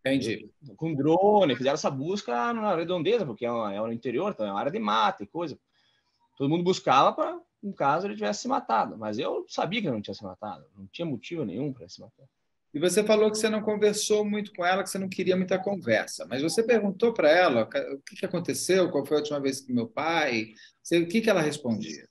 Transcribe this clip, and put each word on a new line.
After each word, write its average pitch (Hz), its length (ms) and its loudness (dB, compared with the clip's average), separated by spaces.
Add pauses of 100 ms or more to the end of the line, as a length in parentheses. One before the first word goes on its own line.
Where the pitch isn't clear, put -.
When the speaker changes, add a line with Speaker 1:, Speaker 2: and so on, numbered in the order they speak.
Speaker 1:
Entendi. 120 500 -2 (260)
Speaker 2:
Com 160 180 -4
drone, 170 600 4
fizeram 131 200 0
essa 170 160 -2
busca 208 600 -4
na 214 220 0
redondeza, 175 500 0
porque 120 220 -6
é 117 60 0
uma, 110 200 -2
é 98 80 -4
no 113 120 -2
interior, 127 400 -4
então 107 140 -4
é 101 40 -4
uma - 80 -4
área 131 140 -2
de 208 60 -4
mata 208 440 0
e 101 40 -10
coisa. 156 320 -8 (800)
Todo 143 140 0
mundo 175 140 0
buscava 170 480 6
pra, 320 260 -4 (240)
no 202 100 -8
caso, 160 340 0
ele 208 80 -6
tivesse 208 280 -4
se 240 60 -6
matado. 226 500 0
Mas 107 200 -4
eu - 300 -4
sabia 226 320 -2
que 202 60 -4
ele 131 80 0
não 104 80 -4
tinha 101 120 -8
se - 100 -14
matado, 101 400 -12 (120)
não 98 100 -16
tinha 170 200 -8
motivo 151 380 -6
nenhum 120 280 -6
pra 123 160 -16
se - 120 -20
matar. - 240 -20 (480)
Speaker 1:
E 151 60 -6
você 180 240 2
falou 214 280 4
que 214 60 -4
você 220 140 0
não 214 120 -2
conversou 208 600 0
muito 208 300 -4
com 175 100 -4
ela, 190 200 2
que 190 40 -10
você - 100 -8
não 190 100 -4
queria 185 280 0
muita 185 220 0
conversa. 117 720 -2
Mas 131 100 -4
você 165 220 0
perguntou 226 500 2
pra 175 160 4
ela 156 360 6
o - 40 -4
que, 143 100 -4
o 139 220 -6
que - 160 -20
que - 80 -6
aconteceu, 175 680 0
qual 143 140 0
foi 151 120 0
a 147 40 4
última 147 200 -4
vez 135 200 -2
que - 120 -8
meu 117 160 0
pai, 143 680 0 (260)
você, - 200 2
o 170 80 -2
que 226 120 2
que 226 80 0
ela 190 140 4
respondia? 104 680 -4